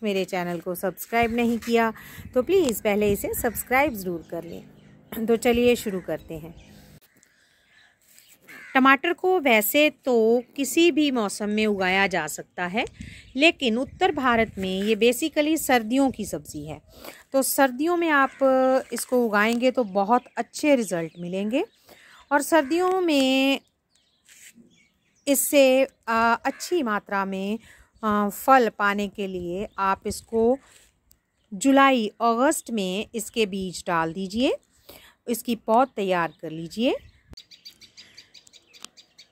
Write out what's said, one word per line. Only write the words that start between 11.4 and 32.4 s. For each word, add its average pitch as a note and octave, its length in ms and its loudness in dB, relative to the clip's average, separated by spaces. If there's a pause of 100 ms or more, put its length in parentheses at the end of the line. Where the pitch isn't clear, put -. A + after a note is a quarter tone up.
में G#3+ 160 0
उगाया F#3+ 400 0
जा F3 220 -2
सकता - 380 -10
है, A3 180 -4 (520)
लेकिन C4+ 420 2
उत्तर F4+ 360 -2
भारत A#3+ 440 0
में F#3+ 240 -4
ये A3 140 0
basically D4 600 0
सर्दियों B3 520 2
की G#3+ 160 -8
सब्ज़ी D3+ 400 -10
है। D3+ 140 -12 (520)
तो C4+ 120 2
सर्दियों C#4 520 0
में E4+ 140 0
आप C#4 280 2 (540)
इसको A#3+ 340 -2
उगाएंगे A3+ 440 2
तो B3+ 140 0 (100)
बहुत G3+ 300 0 (120)
अच्छे C#4+ 400 0
रिजल्ट E3+ 420 -4
मिलेंगे। G3+ 460 -4 (640)
और D4 120 2
सर्दियों E4 580 0
में C4+ 600 2 (1700)
इससे, C4+ 600 4 (220)
आ, A3+ 280 2
अच्छी C#4+ 460 -4
मात्रा G3+ 420 -4
में, G3 340 -6 (440)
आ, G#3 260 0
फल B3+ 400 4 (100)
पाने G3+ 300 0
के G3 180 -8
लिए F#3 400 -6 (140)
आप G3 260 -2
इसको A3+ 360 -4 (1120)
जुलाई C4+ 540 4 (160)
अगस्त A#3+ 480 0